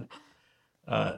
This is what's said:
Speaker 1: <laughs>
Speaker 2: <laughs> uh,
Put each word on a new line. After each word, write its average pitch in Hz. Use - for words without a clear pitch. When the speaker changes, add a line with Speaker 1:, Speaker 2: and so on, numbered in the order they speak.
Speaker 1:
<laughs> -
Speaker 2:
<laughs> -
uh, 107